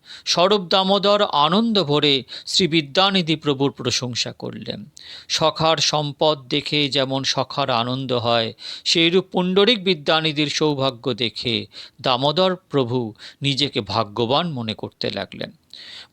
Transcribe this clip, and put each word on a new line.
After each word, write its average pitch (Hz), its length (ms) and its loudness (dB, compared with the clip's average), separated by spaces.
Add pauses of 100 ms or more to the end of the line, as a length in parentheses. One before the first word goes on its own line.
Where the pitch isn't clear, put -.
(260)
স্বরূপ 190 360 2
দামোদর 196 600 2
আনন্দ 196 640 2
ভরে 143 400 2 (220)
শ্রী - 220 2
বিদ্যানিধি 165 680 2
প্রভুর 143 360 0
প্রশংসা 123 640 -4
করলেন। 120 520 -10 (420)
সখার 160 500 2
সম্পদ 147 680 0
দেখে 147 420 0
যেমন 135 340 0
সখার 135 460 -2
আনন্দ 127 440 -2
হয়, 117 400 0 (320)
সেইরূপ 175 460 4
পুণ্ডরিক 190 520 2
বিদ্যানিধির 156 640 0
সৌভাগ্য 135 640 0
দেখে 113 520 -4 (360)
দামোদর 147 540 2 (140)
প্রভু 123 440 -2 (280)
নিজেকে 135 400 0
ভাগ্যবান 113 680 0
মনে 117 220 -4
করতে - 360 -6
লাগলেন। - 420 -8 (600)